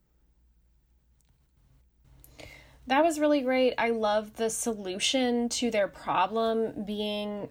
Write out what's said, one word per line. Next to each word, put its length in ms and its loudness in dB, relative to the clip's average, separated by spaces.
That 180 4
was 160 2
really 220 4
great. 360 2
I 120 2
love 460 0
the 140 0
solution 1000 -2
to 200 -2
their 160 0
problem 1000 -2
being, 680 -6